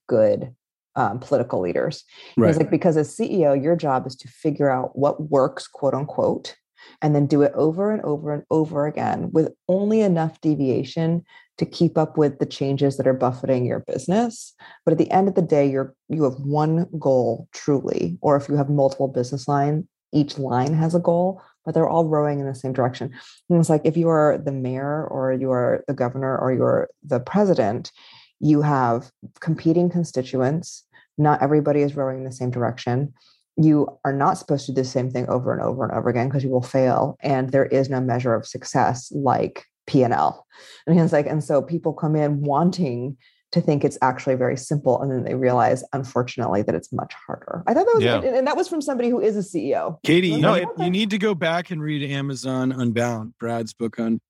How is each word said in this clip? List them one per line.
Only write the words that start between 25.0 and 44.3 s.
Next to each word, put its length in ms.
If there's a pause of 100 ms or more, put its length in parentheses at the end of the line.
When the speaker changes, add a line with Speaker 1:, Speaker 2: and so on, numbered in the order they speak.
Speaker 1:
or 240
you 200
are 340
the 80
governor 440
or 140
you're 360 (160)
the 160
president, 720 (480)
you 220
have 480 (300)
competing 500
constituents. 920 (340)
Not 240
everybody 400
is 140
rowing 220
in 60
the 80
same 200
direction, 600 (480)
you 280 (160)
are 80
not 260
supposed 280
to 60
do 100
the 60
same 220
thing 180
over 240
and 80
over 240
and 80
over 160
again 220
'cause 140
you 60
will 120
fail. 580
And 300
there 160
is 240
no 100
measure 340
of 120
success 680
like 500 (220)
P 180
and 100
L. 320 (400)
And 120
he's 140
like, 140
and 160
so 200
people 300
come 220
in 280
wanting 720 (340)
to 120
think 200
it's 200
actually 320